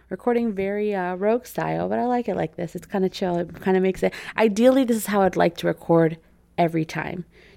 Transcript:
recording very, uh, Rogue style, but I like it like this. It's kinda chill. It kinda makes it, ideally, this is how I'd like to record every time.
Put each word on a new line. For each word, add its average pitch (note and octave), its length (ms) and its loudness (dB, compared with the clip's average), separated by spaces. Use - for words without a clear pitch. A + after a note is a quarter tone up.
recording A#3 440 -2
very, G3+ 420 -2
uh, F3+ 220 -4
Rogue G#3+ 300 0
style, D#3+ 420 -4
but G#3+ 100 -2
I A#3 80 0
like B3 220 -2
it F#3 80 -2
like D#3+ 200 -4
this. E3+ 200 -8
It's F3 100 -12
kinda F#3+ 220 0
chill. F3+ 300 -2
It E3+ 240 -8
kinda F#3+ 180 2
makes F#3 240 0
it, F#3 100 0
ideally, A#3 480 4
this A#3 120 0
is G#3+ 100 -6
how G3+ 160 2
I'd F3+ 140 2
like F3 220 2
to E3+ 80 -4
record E3 500 2
every E3 300 2
time. D#3+ 400 -8